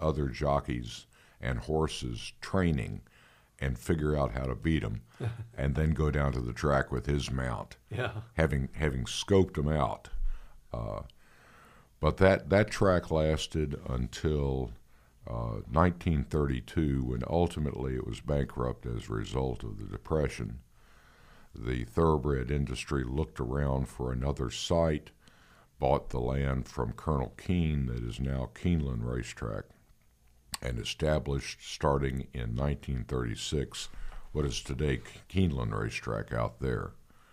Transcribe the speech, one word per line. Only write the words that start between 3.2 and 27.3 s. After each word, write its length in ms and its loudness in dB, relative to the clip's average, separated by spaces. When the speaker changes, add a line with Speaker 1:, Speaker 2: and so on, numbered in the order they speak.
Speaker 1:
and 180 -2
figure 380 2
out 160 2
how 120 -2
to 100 -2
beat 280 2
'em, 200 -4
Speaker 2:
<laughs> 340 -6
Speaker 1:
and 200 0
then 160 4
go 200 2
down 220 2
to 80 -2
the 140 -4
track 360 2
with 140 -2
his 260 0
mount, 460 -4
Speaker 2:
Yeah. 200 -4
Speaker 1:
having, 340 2
having 320 0
scoped 540 4
'em 100 2
out. 400 0
Uh, 300 -6
but 160 4
that, 320 6
that 220 6
track 400 4
lasted 760 2
until 840 0
uh, 320 -4
nineteen 540 4
thirty-two, 800 0
when 240 -2
ultimately 680 0
it 120 -4
was 140 -6
bankrupt 680 -2
as 220 -6
a 40 -6
result 520 -2
of 140 -8
the 60 -10
Depression. 760 -2
The 300 -2
thoroughbred 680 4
industry 540 0
looked 360 -2
around 480 0
for 240 -4
another 380 -2
site, 600 2
bought 320 4
the 100 -2
land 480 0
from 240 -2
Colonel 440 -2